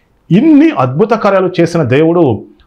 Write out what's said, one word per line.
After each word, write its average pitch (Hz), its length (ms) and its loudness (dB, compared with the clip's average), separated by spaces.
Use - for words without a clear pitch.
ఇన్ని 302 460 4
అద్భుత 139 340 -2
కార్యాలు 196 380 0
చేసిన 170 240 -2
దేవుడు 143 600 0